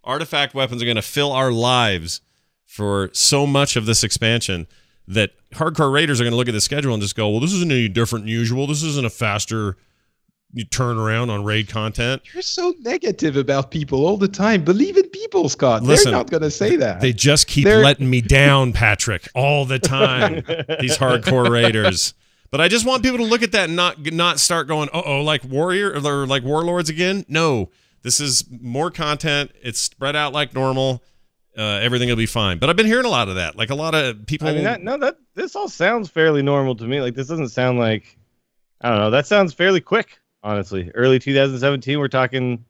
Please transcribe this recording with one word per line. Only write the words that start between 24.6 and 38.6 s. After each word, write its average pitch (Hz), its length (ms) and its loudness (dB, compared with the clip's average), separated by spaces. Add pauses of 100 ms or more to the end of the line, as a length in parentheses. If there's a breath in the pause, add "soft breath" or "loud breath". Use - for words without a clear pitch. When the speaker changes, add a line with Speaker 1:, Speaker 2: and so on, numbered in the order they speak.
Speaker 1:
going, 151 240 -2
"Uh-oh, 147 300 -2
like 151 220 -2
Warrior 180 500 -2
or 143 320 -2
like 131 180 -2
Warlords 165 460 -2
again." 180 380 -2
No, 143 420 0 (320)
this 123 180 -2
is 139 300 -2
more 127 400 -6
content. 147 640 -4 (100)
It's 120 180 -8
spread 139 360 -4
out 147 180 -2
like 143 220 -4
normal. 131 480 0 (520)
Uh, 104 280 -2
everything 123 260 0
will 120 60 2
be 113 100 0
fine. 98 320 0
But 135 140 0
I've 170 40 2
been 220 120 4
hearing 247 180 2
a 233 40 0
lot 120 200 0
of 92 60 -6
that. 87 200 -4
Like, 113 140 -4
a 139 60 -2
lot 160 180 -4
of 120 320 -2
people 151 220 -4
Speaker 3:
I 156 60 0
mean, 165 100 -2
that, 208 180 -4
no, 247 160 -4
that, 285 200 -2 (180)
this 285 220 -8
all 403 100 -6
sounds 208 420 -2
fairly 160 320 2
normal 139 340 0
to 113 100 -12
me. 135 160 -4
Like, 123 140 -4
this 131 120 -8
doesn't 156 220 -6
sound 127 300 0
like, 110 380 -2 (640)